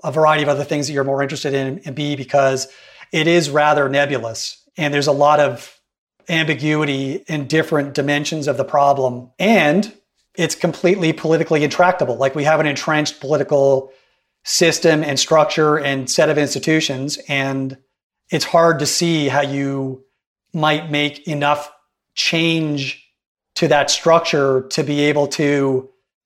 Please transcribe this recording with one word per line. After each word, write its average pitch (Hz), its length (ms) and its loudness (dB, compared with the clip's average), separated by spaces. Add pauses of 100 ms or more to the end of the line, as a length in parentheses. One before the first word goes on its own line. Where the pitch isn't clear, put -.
a 147 80 -6
variety 156 320 2
of 139 40 -4
other 143 140 0
things 147 240 -4
that 147 60 -8
you're 139 100 -2
more 135 200 -2
interested 139 320 -4
in, 135 300 -4
and 135 120 -12
B, 147 180 -4
because 135 540 0 (420)
it 160 160 0
is 170 240 4
rather 147 380 2
nebulous 135 760 -4 (140)
and 147 180 -2
there's 143 140 0
a 151 40 6
lot 147 280 4
of 131 360 -2 (520)
ambiguity 151 960 -2
in 147 220 -6
different 151 460 -2
dimensions 147 520 -2
of 143 100 -2
the 135 80 -2
problem. 135 640 0 (100)
And 185 520 2 (440)
it's 165 180 -2
completely 170 580 0
politically 160 520 0
intractable. 151 520 2
Like, 135 200 0
we 147 80 -2
have 156 160 4
an 156 60 0
entrenched 151 540 -2
political 139 720 2 (520)
system 160 580 2
and 143 160 -4
structure 151 600 2
and 139 300 -4
set 156 200 2
of 151 100 2
institutions, 143 800 -2 (100)
and 135 480 -4 (540)
it's 165 140 -2
hard 165 340 4
to 147 80 -2
see 160 420 0
how 135 120 0
you 139 640 -4 (500)
might 156 360 -2
make 147 360 -4
enough 147 460 -2 (420)
change 160 880 -2 (500)
to 165 140 0
that 143 220 2
structure 143 800 2
to - 140 -4
be 147 180 -2
able 147 260 2
to 139 640 0 (380)